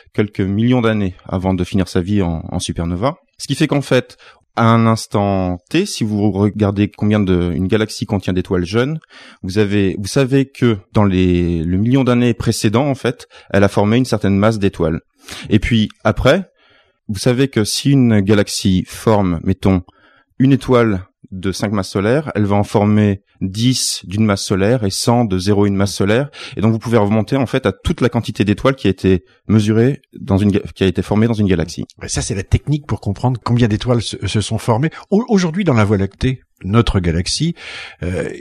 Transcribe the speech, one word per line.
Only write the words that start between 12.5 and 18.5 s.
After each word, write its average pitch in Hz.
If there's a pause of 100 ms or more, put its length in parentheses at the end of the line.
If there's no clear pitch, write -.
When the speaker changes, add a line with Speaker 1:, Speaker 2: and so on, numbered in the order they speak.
Speaker 1:
en 135
fait, - (240)
elle 98
a 98
formé 104
une 127
certaine 101
masse 110
d'étoiles. 85 (500)
Et 104
puis 110 (140)
après, 135 (580)
vous 104
savez 131
que 113
si -
une 120
galaxie 98